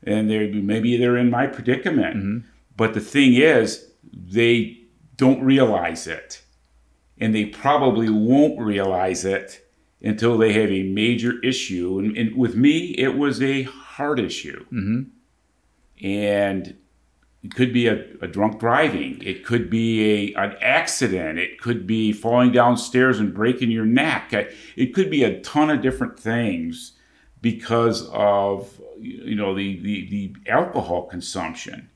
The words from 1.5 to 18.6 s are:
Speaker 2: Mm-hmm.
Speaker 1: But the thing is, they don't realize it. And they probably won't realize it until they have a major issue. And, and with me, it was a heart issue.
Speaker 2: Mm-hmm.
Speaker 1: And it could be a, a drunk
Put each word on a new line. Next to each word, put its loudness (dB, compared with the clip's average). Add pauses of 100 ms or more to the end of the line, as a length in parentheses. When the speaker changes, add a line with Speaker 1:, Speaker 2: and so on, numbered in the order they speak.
Speaker 2:
Mm-hmm. -4 (380)
Speaker 1:
But 0
the -2
thing 4
is, 4 (220)
they 0 (360)
don't 4
realize 2
it. -12 (760)
And 0
they 0
probably 2
won't 4
realize -2
it -6 (380)
until 2
they 4
have 2
a 0
major 0
issue. -4
And, -2
and -2
with 0
me, 4 (100)
it 0
was 0
a 0
heart -6
issue. -8
Speaker 2:
Mm-hmm. -4 (1000)
Speaker 1:
And -2 (680)
it -16
could 0
be 2
a, 0 (180)
a -8
drunk -2